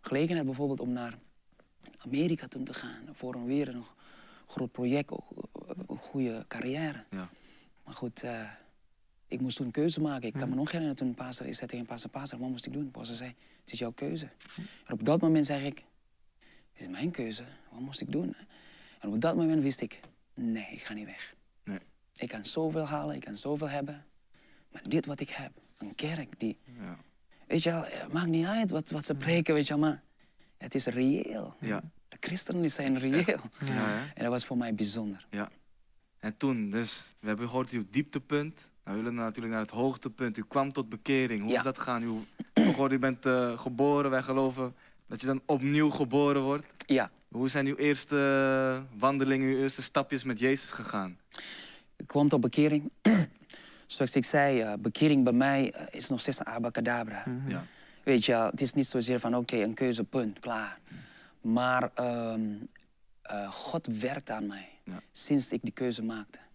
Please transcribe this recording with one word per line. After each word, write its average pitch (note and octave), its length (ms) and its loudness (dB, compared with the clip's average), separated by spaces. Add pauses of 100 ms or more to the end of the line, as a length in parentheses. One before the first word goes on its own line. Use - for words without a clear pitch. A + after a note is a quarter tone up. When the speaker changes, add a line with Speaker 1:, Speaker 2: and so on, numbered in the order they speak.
Speaker 1:
gelegenheid D#3 460 0
bijvoorbeeld C3+ 340 -2
om B2 120 -2
naar A#2+ 220 -6 (840)
Amerika C#3+ 500 0
toe B2+ 140 -8
te B2+ 120 -8
gaan A#2 280 -12 (100)
voor B2+ 220 -8
een, B2 120 -6
weer C#3 220 2
een A#2+ 160 -10 (600)
groot - 260 -6
project, B2 380 0
ook, - 200 -10 (380)
eh, - 60 -8 (140)
een - 80 -8
goede A#2 520 -4
carrière. C3 640 -4
Speaker 2:
Ja. F#2 180 -8 (560)
Speaker 1:
Maar - 100 -18
goed, - 280 -10
eh, A#2 180 -8 (840)
ik B2 140 -6
moest B2+ 160 -2
toen C3+ 100 -4
een A#2 60 -6
keuze D#3 280 0
maken. C#3 260 -2
Ik A2 60 -4
kan C#3 80 -4
Speaker 2:
Mhm. C#3 100 -2
Speaker 1:
me B2+ 60 -2
nog C#3+ 100 0
herinneren D#3 300 -2
toen B2+ 180 -2
pastor, B2+ 320 -8
ik C3 80 -8
zei A#2+ 160 -8
tegen A#2+ 160 -8
pastor, A#2 240 -10
"Pastor, C#3 280 -10
wat B2+ 100 -6
moest B2 180 -6
ik B2 60 -10
doen?" C#3+ 180 -4
Pastor A#2 260 -10
zei, B2 180 -12 (300)
"Het - 80 -16
is A#2+ 60 -8
jouw A#2+ 140 -4
keuze." D#3 360 -6 (200)
Speaker 3:
Mhm. - 120 -14 (260)
Speaker 1:
En - 60 -8
op A2 120 -4
dat D3+ 160 6
moment D#3+ 260 6
zeg C#3 160 -2
ik, C#3 220 -6 (880)
"Het - 100 -18
is F2+ 60 -12
mijn G#2+ 220 -4
keuze, A#2 340 -6 (260)
wat A2+ 100 -16
moest C3+ 200 -8
ik C#3 120 -6
doen?" D#3+ 220 -2 (680)
En G2+ 80 -8
op G#2+ 120 0
dat D#3+ 160 4
moment D#3+ 260 4
wist C3+ 180 0
ik, - 200 -8 (340)
"Nee, A2+ 360 -4
ik - 120 -14
ga - 120 -10
niet G#2+ 120 -10
weg." - 280 -16 (300)
Speaker 2:
Nee. G2 140 -8 (380)
Speaker 1:
Ik B3 120 -8
kan A2 160 -10
zoveel D#3+ 420 -2
halen, D3 280 -4
ik C3+ 60 -10
kan G#2+ 160 -12
zoveel D3 320 -4
hebben. C#3+ 360 -6 (680)
Maar - 160 -18
dit - 180 0
wat C#3+ 140 -8
ik C3+ 100 -6
heb, - 220 -10 (260)
een G#2 160 -12
kerk D3+ 460 -8
die A2 180 -4 (220)
Speaker 2:
Ja. F2+ 180 -12 (480)
Speaker 1:
weet E3 160 0
je E3+ 80 2
wel, E3 180 -2
het - 240 -10
maakt E3+ 160 0
niet E3 180 2
uit G#3+ 240 0
wat, D#3+ 200 -4
wat D3+ 140 -4
ze - 80 -4
Speaker 2:
Mhm. C#3+ 100 -4
Speaker 1:
preken, D#3+ 320 4
weet D3 120 4
je D3+ 120 -2
wel, D3+ 100 4
maar C#3+ 140 -2 (560)
het - 160 -12
is C3+ 120 0
reëel. B2+ 720 0
Speaker 2:
Ja. G#2+ 220 -4 (260)
Speaker 1:
De - 120 -20
christenen F3 500 0
zijn C3+ 240 0
Speaker 2:
Het B2+ 80 -2
is C3 100 2
echt E3 140 6
Speaker 1:
reëel. - 140 2 (200)
Speaker 3:
Ja. C#3+ 140 -4
Speaker 2:
Ja, A2 140 2
hè? G#2+ 160 -2 (100)
Speaker 1:
En - 80 -6
dat A#2+ 100 0
was B2 120 0
voor B2+ 120 -4
mij A#2 180 0
bijzonder. G#2 560 -4
Speaker 2:
Ja. G#2 200 -4 (680)
En G#2+ 180 -6
toen, A#2 340 0
dus, A2 400 -4 (100)
we G#2 60 -8
hebben G#2+ 220 -2
gehoord B2+ 220 -2
uw A#2 200 -2
dieptepunt. D3 720 -2 (240)
Nou, G2 120 -6
we A2 60 -2
willen A#2+ 160 -2
natuurlijk A2+ 360 -4
naar A2 80 0
het G#2 80 -6
hoogtepunt. B2 640 -2
U A2 120 -4
kwam C#3 240 0
tot B2+ 160 -4
bekering. A#2 540 0
Hoe A2 80 0
Speaker 1:
Ja. B2 80 4
Speaker 2:
is A#2 60 0
dat C3+ 140 0
gegaan? A#2+ 240 -2
U, A2+ 240 -4 (260)
we G#3+ 200 8
hoorden, C3+ 240 4
u B2+ 40 4
bent, C3 260 2
eh, B2 320 4
geboren. C#3 520 4
Wij C3 120 2
geloven C3 520 0 (320)
dat A#2 140 -10
je B2+ 60 -2
dan C3 200 2
opnieuw D3 440 6
geboren C#3 520 4
wordt. C#3+ 240 0 (200)
Speaker 1:
Ja. B2+ 240 4 (180)
Speaker 2:
Hoe B2+ 200 0
zijn C3+ 180 2
uw C#3 100 0
eerste, D3 400 2 (760)
eh, A2 80 -14
wandelingen, C3+ 480 4
uw C3 80 4
eerste C3+ 260 0
stapjes C3+ 420 -2
met B2 140 -2
Jezus C3 320 2
gegaan? G2 480 -6 (800)
Speaker 1:
Ik - 100 -12
kwam D3 220 6
tot C#3+ 120 6
bekering. D3 500 4 (120)
<clears throat> G3+ 280 6 (560)
Zoals - 280 -2
ik C3 100 4
zei, C#3+ 360 4
eh, A2 180 0
bekering C3+ 460 6
bij B2 80 6
mij, C3+ 400 4
eh, - 180 -10
is - 180 -8
nog B2 120 0
steeds - 180 -2
een - 80 -6
abacadabra. A#2 800 -2
Speaker 3:
Mhm. B2+ 240 -4
Speaker 2:
Ja. G2 140 -4 (380)
Speaker 1:
Weet B2+ 220 6
je, B2+ 100 4
het A2+ 260 2
is C3+ 120 0
niet C#3 140 2
zozeer B2 340 0
van, A#2 160 0
"Oké, A#2+ 200 0
een A2 180 2
keuzepunt, A#2 640 0
klaar." A2 380 -6 (600)
Maar, B2 540 2
ehm, A#2 460 -2 (840)
eh, G2+ 300 -6
God - 340 -6
werkt A#2+ 440 -4
aan G#2+ 160 -4
mij G2 220 -8 (160)
Speaker 2:
Ja. - 180 -12 (100)
Speaker 1:
sinds - 400 2
ik A#2 100 -2
die - 100 -4
keuze A#2+ 300 -2
maakte. A2 360 -8 (160)